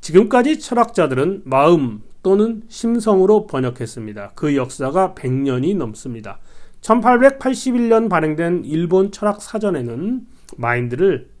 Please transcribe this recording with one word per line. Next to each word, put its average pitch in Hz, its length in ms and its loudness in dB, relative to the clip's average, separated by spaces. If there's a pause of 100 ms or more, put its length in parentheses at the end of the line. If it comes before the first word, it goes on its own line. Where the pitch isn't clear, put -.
지금까지 247 580 4
철학자들은 185 840 0
마음 135 560 2 (220)
또는 214 440 0
심성으로 214 800 2
번역했습니다. 113 880 -8
그 147 220 -2
역사가 139 580 -2
백 - 180 -6
년이 135 440 0
넘습니다. 113 640 -10 (420)
천팔백팔십일 247 1080 2
년 226 200 4
발행된 165 560 0
일본 175 460 2
철학 208 280 -4
사전에는 185 880 -4 (320)
마인드를 123 720 -2 (120)